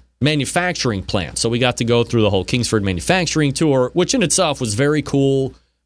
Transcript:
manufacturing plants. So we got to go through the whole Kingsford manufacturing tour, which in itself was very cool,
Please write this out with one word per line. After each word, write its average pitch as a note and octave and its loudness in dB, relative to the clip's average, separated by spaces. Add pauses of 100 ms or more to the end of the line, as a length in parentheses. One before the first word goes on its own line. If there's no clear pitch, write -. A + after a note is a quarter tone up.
(200)
manufacturing D3 0
plants. F2 -4
So A#2 0
we A#2 0
got B2 0
to B2+ -2
go A#2+ 2
through A#2 0
the G#2 4
whole F#2 0
Kingsford A2 0
manufacturing C#3+ 0
tour, C3+ 2
which F3 0
in B3+ 2
itself E3+ 0
was A2 -4
very C#3+ 0
cool, C3+ 0 (320)